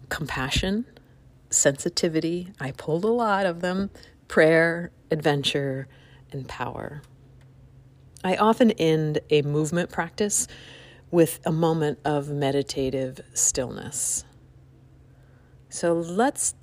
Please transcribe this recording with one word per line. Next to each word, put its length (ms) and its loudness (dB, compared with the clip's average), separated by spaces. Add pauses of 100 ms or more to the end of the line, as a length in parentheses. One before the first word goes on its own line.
compassion, 800 -2 (640)
sensitivity, 1080 0
I 140 -6
pulled 320 -4
a 40 2
lot 360 2
of 160 -2
them, 300 -2 (380)
prayer, 600 4 (200)
adventure, 800 0 (440)
and 160 -10
power. 540 -10 (1200)
I 140 0
often 360 4
end 480 2 (100)
a 120 4
movement 480 -2
practice 560 -2 (640)
with 340 4
a 80 0
moment 520 0
of 240 -2
meditative 920 -2 (140)
stillness. 880 -4 (1400)
So 260 0
let's 680 -2